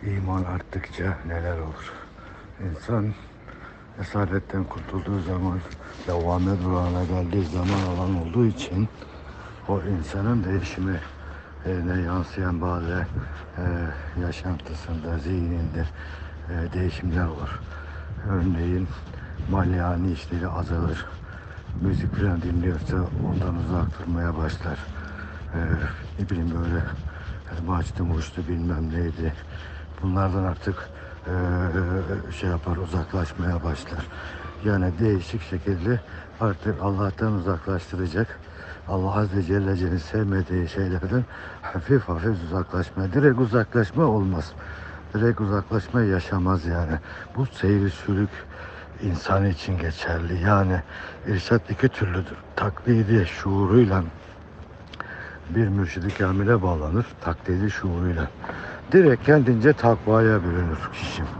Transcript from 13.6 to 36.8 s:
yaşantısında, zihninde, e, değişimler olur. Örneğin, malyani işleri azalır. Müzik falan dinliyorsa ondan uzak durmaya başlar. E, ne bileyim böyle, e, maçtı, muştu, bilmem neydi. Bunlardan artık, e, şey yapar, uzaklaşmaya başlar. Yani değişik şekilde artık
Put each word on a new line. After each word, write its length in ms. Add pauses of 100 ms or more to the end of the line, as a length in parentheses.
yaşantısında, 960
zihninde, 680 (640)
e, 240
değişimler 520
olur. 340 (680)
Örneğin, 580 (640)
malyani 600
işleri 360
azalır. 580 (760)
Müzik 340
falan 260
dinliyorsa 560 (300)
ondan 280
uzak 440
durmaya 380
başlar. 400 (760)
E, 60 (600)
ne 100
bileyim 220
böyle, 280
e, 880
maçtı, 360
muştu, 460
bilmem 400
neydi. 440 (680)
Bunlardan 420
artık, 320 (520)
e, 1040
şey 180
yapar, 280
uzaklaşmaya 840
başlar. 440 (580)
Yani 340
değişik 420
şekilde 580 (420)
artık 400